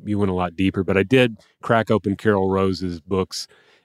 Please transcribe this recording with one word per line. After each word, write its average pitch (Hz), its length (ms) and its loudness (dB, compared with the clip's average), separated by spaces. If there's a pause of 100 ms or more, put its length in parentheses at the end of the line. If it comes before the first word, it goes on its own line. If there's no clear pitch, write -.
you 101 140 -4
went 98 140 0
a - 20 -2
lot 87 220 -4
deeper, 95 260 0
but 95 140 -2
I 95 80 4
did 123 320 2 (260)
crack 113 300 2
open 101 240 0
Carol 95 340 2
Rose's 92 500 -2
books 92 460 -6 (380)